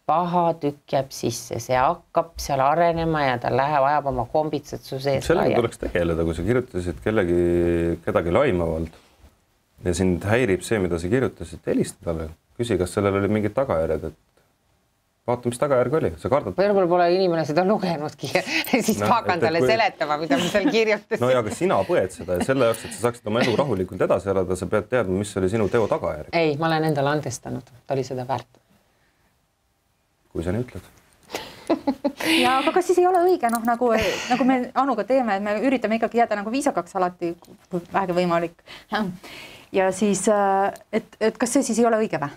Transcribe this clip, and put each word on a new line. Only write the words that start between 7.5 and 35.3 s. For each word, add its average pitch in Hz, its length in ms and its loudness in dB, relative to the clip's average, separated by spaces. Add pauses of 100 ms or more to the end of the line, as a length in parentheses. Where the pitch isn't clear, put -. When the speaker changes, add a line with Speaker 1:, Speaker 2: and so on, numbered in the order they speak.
Speaker 2:
kedagi 90 300 0
laimavalt 85 600 0 (840)
ja 90 160 -2
sind 90 320 0
häirib 104 400 0
see, 107 160 0
mida 87 160 -2
sa 87 100 -4
kirjutasid, 95 560 -4
helista - 460 -2
talle, 80 160 -4 (320)
küsi, 117 200 -2
kas 87 140 0
sellel 101 280 2
oli 98 100 0
mingid 104 240 0
tagajärjed, 80 560 -2
et - 320 -20 (840)
vaata, 123 200 -2
mis 120 140 -6
tagajärg 127 320 2
oli, 139 240 2
sa - 140 -4
kardad. - 260 0
Speaker 1:
Võib-olla 196 320 4
pole 175 240 4
inimene 175 320 2
seda 156 180 2
lugenudki 170 680 -2
ja 185 80 2 (200)
<laughs> - 100 -4
siis 220 260 0
Speaker 2:
No, 202 80 0
Speaker 1:
ma 233 140 4
hakkan 196 180 0
Speaker 2:
et, - 0 -
et 170 80 2
Speaker 1:
talle 165 160 2
Speaker 2:
kui 196 80 4
Speaker 1:
seletama, 180 480 0
mida 165 240 0
ma 175 80 -2
seal 196 240 2
kirjutasin. 214 480 0
Speaker 2:
No 123 80 2
ja, 127 140 4
aga 104 100 -4
sina 170 320 2
põed 90 240 0
seda 90 300 -4
ja - 100 -2
selle 135 180 4
jaoks, 113 160 -2
et - 140 -12
sa 101 80 -6
saaksid 120 240 -4
oma 117 160 2
elu 113 160 2
rahulikult 98 400 -2
edasi 101 320 0
elada, 92 240 0
sa 95 80 -4
pead 104 240 -2
teadma, 95 320 0
mis - 160 -6
oli 92 160 0
sinu 104 160 0
teo 113 160 2
tagajärg. 85 480 -4
Speaker 1:
Ei, 156 240 2
ma 165 100 -2
olen 160 220 0
endale 139 240 0
andestanud, 127 560 -8 (160)
ta 139 80 -4
oli 135 120 -2
seda 127 200 -8
väärt. 127 240 -6 (1800)
Speaker 2:
Kui - 60 -4
sa 82 80 -4
nii 110 160 -2
ütled. 92 200 -14 (1600)
Speaker 3:
Ja, 254 160 4
aga 277 160 0
kas 349 160 2
siis 359 140 4
ei - 20 6
ole 370 160 4
õige, 349 300 2
noh, 233 140 -2
nagu, 240 260 0 (400)
nagu 247 160 2
me 262 80 4 (200)
Anuga 240 300 0
teeme, 233 320 2